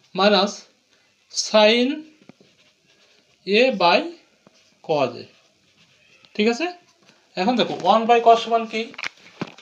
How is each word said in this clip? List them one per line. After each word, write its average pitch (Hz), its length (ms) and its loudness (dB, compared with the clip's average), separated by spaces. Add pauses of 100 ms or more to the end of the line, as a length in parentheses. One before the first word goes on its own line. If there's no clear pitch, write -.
(200)
minus 202 320 2 (840)
sin 220 540 2 (1600)
A 208 140 0 (200)
by 214 180 4 (840)
cos 143 280 -2 (100)
A। - 20 -20 (1120)
ঠিক 214 180 -2
আছে? 302 120 -6 (760)
এখন 220 180 0
দেখো, 170 140 -4 (120)
ওয়ান 214 240 2
by 233 160 4
cos 226 200 6
সমান 226 260 -2
কি? 220 100 -8 (800)